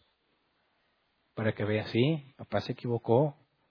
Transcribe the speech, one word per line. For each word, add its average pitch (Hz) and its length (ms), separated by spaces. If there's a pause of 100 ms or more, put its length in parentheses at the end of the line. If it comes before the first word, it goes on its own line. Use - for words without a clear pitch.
(1400)
Para 110 180
que 110 100
vea, 104 220
sí, 143 520
papá 104 240
se - 120
equivocó, 123 640 (360)